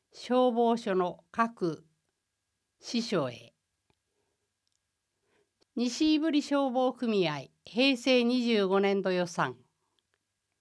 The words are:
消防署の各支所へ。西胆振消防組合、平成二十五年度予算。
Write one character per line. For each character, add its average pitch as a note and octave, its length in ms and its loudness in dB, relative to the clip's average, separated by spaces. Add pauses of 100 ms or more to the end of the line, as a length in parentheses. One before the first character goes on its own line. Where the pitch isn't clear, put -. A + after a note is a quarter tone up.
(120)
消 B3+ 400 0
防 A#3 240 2
署 A3 200 -4
の F3+ 360 -2
各 A3+ 540 -4 (920)
支 - 240 -6
所 D#3+ 260 -4
へ。 A#2 240 -18 (2250)
西 C#4 420 0
胆 D#4 140 0
振 C#4+ 100 2
消 C#4 300 0
防 B3+ 200 0
組 G#3+ 380 0
合、 C#3+ 220 -8 (120)
平 C4 320 0
成 B3 280 2
二 B3 180 0
十 A3+ 240 2
五 F#3+ 140 2
年 G3 240 0
度 F#3+ 80 0
予 F3+ 160 0
算。 D3 280 -4 (1040)